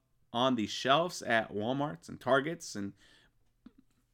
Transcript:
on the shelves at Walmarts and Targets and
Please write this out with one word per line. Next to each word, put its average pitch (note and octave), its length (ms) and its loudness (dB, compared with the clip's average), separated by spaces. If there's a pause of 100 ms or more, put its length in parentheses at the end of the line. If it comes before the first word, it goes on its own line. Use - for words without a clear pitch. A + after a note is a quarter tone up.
(340)
on B2+ 220 2
the G#2+ 100 0
shelves D#3 560 0
at A2+ 320 0
Walmarts C#3 560 -4
and C#3+ 100 -14
Targets C#3 540 0
and G2+ 180 -6 (1200)